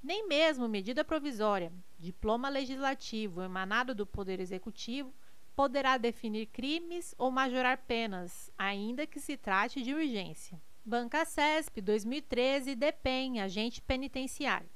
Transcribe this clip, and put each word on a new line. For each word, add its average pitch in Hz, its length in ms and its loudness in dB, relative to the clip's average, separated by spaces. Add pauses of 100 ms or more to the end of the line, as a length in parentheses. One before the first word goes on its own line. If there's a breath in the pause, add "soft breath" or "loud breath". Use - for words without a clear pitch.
Nem 392 260 -2
mesmo 285 400 4
medida 220 340 0
provisória, 214 680 0 (260)
diploma 214 520 0
legislativo 262 880 -2
emanado 190 540 2
do 208 120 0
Poder 190 320 -2
Executivo, 220 720 -4 (440 soft breath)
poderá 269 400 6
definir 220 520 0
crimes 339 680 -4
ou 262 140 4
majorar 254 560 4
penas, 202 720 -2
ainda 208 480 -2
que - 120 -8
se 285 200 -4
trate 214 440 2
de 254 120 0
urgência. 196 640 -2 (240)
Banca 240 400 2
cesp, 302 560 2
dois 208 240 2
mil 254 140 0
e 294 40 -4
treze, 262 520 2
depen, 262 680 0
agente 196 400 0
penitenciário. 262 960 -2